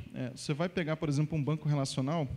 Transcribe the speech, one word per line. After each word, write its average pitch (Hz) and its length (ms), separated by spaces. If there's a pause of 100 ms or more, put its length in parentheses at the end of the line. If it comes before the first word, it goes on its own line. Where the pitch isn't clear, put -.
(140)
É, 127 160
você 127 240
vai 170 160
pegar, 160 260
por 156 140
exemplo, 147 260
um 147 80
banco 151 240
relacional, 143 680